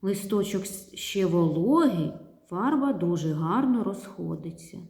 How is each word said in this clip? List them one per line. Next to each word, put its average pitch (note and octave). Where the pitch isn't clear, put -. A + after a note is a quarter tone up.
листочок G3
с-, -
ще -
вологий, E3+
фарба C4+
дуже E3
гарно A3
розходиться. -